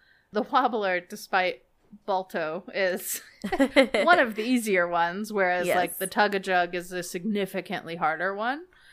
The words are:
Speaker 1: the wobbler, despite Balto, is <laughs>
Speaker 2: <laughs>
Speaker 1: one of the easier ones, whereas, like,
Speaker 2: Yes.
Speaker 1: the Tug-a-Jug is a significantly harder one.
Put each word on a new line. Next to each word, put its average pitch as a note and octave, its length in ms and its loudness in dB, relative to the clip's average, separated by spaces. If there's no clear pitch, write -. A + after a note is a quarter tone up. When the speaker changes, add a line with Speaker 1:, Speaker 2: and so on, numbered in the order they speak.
Speaker 1:
the G#3 100 0
wobbler, A3 580 0
despite F#3 600 -2
Balto, F#3 580 -4
is F#3 460 -2
<laughs> G3+ 80 -6
Speaker 2:
<laughs> A#3 320 4
Speaker 1:
one E4+ 180 8
of A3+ 160 0
the G#3+ 80 -4
easier G#3+ 440 2
ones, F3 440 -2
whereas, F3+ 360 2
like, F3 220 2
Speaker 2:
Yes. - 80 -14
Speaker 1:
the F#3 100 -4
Tug-a-Jug F#3+ 680 0
is F3+ 180 -8
a F3+ 120 -4
significantly F#3+ 920 -6
harder E3+ 380 -2
one. B3+ 300 -4